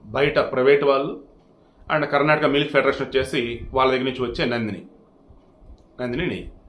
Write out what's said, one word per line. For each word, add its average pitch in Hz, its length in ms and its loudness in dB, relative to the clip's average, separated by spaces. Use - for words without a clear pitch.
బయట 143 340 0
ప్రైవేట్ 135 460 4
వాళ్ళు 139 360 0
and 147 120 0
కర్ణాటక 151 380 2
మిల్క్ 143 260 2
ఫెడరేషన్ 135 360 2
వచ్చేసి 123 540 -2
వాళ్ళ 131 180 4
దగ్గర 127 120 0
నుంచి 127 180 -4
వచ్చే 120 220 -4
నందిని, 113 380 -4
నందిని 123 260 -4
నెయ్యి. 92 260 -8